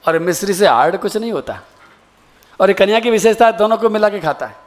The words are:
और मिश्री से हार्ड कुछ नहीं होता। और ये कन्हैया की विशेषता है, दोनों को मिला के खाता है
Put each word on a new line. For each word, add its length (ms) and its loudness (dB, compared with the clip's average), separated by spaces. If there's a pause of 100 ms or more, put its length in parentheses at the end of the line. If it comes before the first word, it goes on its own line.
और 100 2
मिश्री 360 -2
से 120 2
हार्ड 300 2
कुछ 200 -6
नहीं 160 -6
होता। 280 -8 (1000)
और 100 4
ये 40 2
कन्हैया 260 2
की 100 -2
विशेषता 360 2
है, 100 0
दोनों 200 0
को 140 0
मिला 180 0
के 120 -6
खाता 260 -6
है 100 -18 (100)